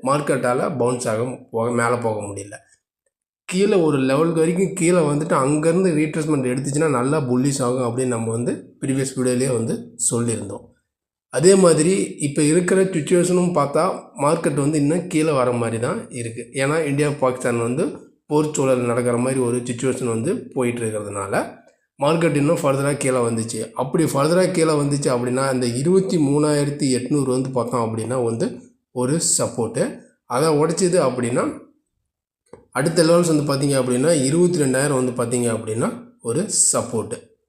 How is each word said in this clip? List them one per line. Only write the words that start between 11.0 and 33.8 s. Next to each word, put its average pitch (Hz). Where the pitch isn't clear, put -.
அதே 160
மாதிரி 160
இப்ப 147
இருக்கிற 180
சிச்சுவேஷனும் 175
பார்த்தா 143
மார்க்கெட் 165
வந்து 151
இன்னும் 175
கீழே 156
வர 123
மாதிரி 113
தான் 214
இருக்கு. 117
ஏன்னா 151
இந்தியா 147
பாகிஸ்தான் 123
வந்து 147
போர் 151
சூழல் 131
நடக்கிற 120
மாதிரி 135
ஒரு 117
சிச்சுவேஷன் 127
வந்து 113
போயிட்டு 120
இருக்கிறதுனால 101
மார்க்கெட் 156
இன்னும் 165
ஃபர்தரா 139
கீழே 131
வந்துச்சு. 113
அப்படி 147
ஃபர்தரா 156
கீழே 160
வந்துச்சு 143
அப்படின்னா 123
இந்த 127
இருபத்தி 185
மூணாயிரத்தி 147
எட்நூறு 131
வந்து 131
பார்த்தோம் 120
அப்படின்னா 113
வந்து 117
ஒரு 135
சப்போர்ட்டு. 123
அதை 156
உடைச்சிது 170
அப்படின்னா 123
அடுத்த 160
லெவல்ஸ் 170
வந்து 147
பார்த்தீங்க 139